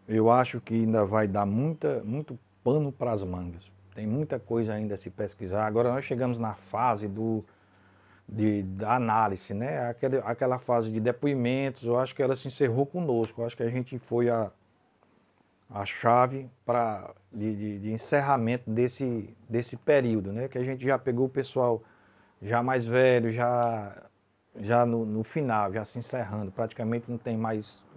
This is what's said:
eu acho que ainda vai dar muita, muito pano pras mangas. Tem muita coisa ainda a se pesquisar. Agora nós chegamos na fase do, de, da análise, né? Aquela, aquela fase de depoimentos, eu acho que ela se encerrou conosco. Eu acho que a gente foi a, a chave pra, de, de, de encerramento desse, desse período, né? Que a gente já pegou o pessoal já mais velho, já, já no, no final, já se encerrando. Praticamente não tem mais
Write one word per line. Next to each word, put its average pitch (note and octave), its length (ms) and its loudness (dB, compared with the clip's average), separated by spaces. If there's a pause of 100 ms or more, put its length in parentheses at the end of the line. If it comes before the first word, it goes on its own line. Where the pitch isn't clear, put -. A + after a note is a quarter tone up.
eu A2 240 4
acho B2 300 2
que - 140 -6
ainda A2 280 2
vai G#2+ 240 2
dar G2+ 180 0
muita, C3+ 600 -2
muito B2+ 340 -8 (240)
pano C#3+ 280 2
pras A2+ 320 -4
mangas. F2+ 460 -8 (260)
Tem G#2 100 -8
muita C#3 320 -2
coisa A#2 340 -2
ainda G#2+ 220 -4
a G2 40 -6
se - 120 -12
pesquisar. G2+ 560 -4
Agora A#2 260 2
nós C3+ 140 -4
chegamos B2 320 -2
na A2+ 160 -4
fase G#2+ 540 -2
do, A2 360 -2 (840)
de, G#2 320 2
da G2 340 0
análise, A2 600 2
né? B2 340 -2
Aquela, C3 300 0
aquela B2 400 0
fase A#2 320 2
de A2 80 0
depoimentos, C3 840 0
eu A#2+ 140 2
acho C3 160 0
que - 80 -4
ela C3 140 2
se C3 120 -10
encerrou B2+ 380 2
conosco. C3 560 0
Eu A#2 60 -2
acho - 100 -8
que A#2+ 60 -2
a A#2 60 0
gente B2+ 280 -4
foi A#2+ 320 0
a, A2+ 220 0 (1200)
a G2+ 120 -6
chave B2+ 640 2 (160)
pra, A2+ 520 -2 (180)
de, G#2+ 220 -4
de, G#2 240 -8
de G#2+ 120 -6
encerramento B2 800 0
desse, A#2+ 680 -2 (140)
desse A#2 260 -4
período, A#2 560 2
né? A#2+ 160 -6
Que C3 120 -6
a B2 40 -2
gente C3 220 -6
já C3+ 140 2
pegou B2+ 260 0
o C3 40 -2
pessoal B2+ 520 0 (580)
já A#2 220 0
mais B2+ 240 0
velho, A#2+ 480 6
já, A#2 720 0 (540)
já A#2 280 4
no, A#2 180 0
no A2 200 -2
final, A2 500 -2
já G#2+ 100 -4
se - 140 -12
encerrando. G#2+ 540 -6
Praticamente A#2 580 -4
não A#2+ 80 -6
tem A2+ 180 -6
mais A2+ 480 -6 (140)